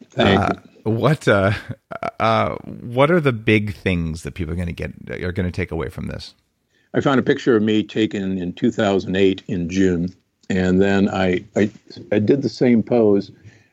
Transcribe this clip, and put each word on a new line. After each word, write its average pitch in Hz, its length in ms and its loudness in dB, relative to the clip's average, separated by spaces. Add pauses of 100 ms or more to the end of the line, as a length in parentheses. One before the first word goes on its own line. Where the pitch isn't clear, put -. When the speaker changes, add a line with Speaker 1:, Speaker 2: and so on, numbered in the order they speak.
(120)
Speaker 1:
Thank 98 280 2
Speaker 2:
Uh, 92 140 0 (320)
Speaker 1:
you. 110 60 -2
Speaker 2:
what, 117 360 0
uh, 101 260 4 (640)
uh, 107 360 0 (260)
what 127 280 2
are 175 100 4
the 143 140 2
big 107 420 2
things 82 480 -2
that 71 120 -8
people 80 180 -6
are 87 40 -4
gonna 85 160 -6
get, 82 180 -8 (180)
are - 220 -8
gonna 90 180 -2
take 87 220 -6
away 82 180 -6
from 76 180 -10
this? - 280 -12 (580)
Speaker 1:
I 120 80 0
found 135 180 2
a 107 40 -2
picture - 320 2
of 107 80 4
me 107 200 2
taken 98 540 -2
in 87 160 -6
two 123 160 0
thousand 98 460 0
eight 95 320 2
in 85 220 -4
June. 90 440 0 (360)
And 92 320 2
then 98 280 2
I, 92 340 -2 (120)
I, 104 160 0 (400)
I 104 80 2
did 123 240 2
the 120 60 0
same 120 340 2
pose, 104 480 2 (420)